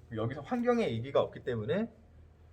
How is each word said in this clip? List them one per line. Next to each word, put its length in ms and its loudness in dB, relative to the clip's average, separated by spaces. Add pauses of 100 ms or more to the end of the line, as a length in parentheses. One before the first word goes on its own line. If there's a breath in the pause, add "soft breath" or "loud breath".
(140)
여기서 280 -2
환경의 520 2
얘기가 280 2
없기 220 -2
때문에 480 -2 (600)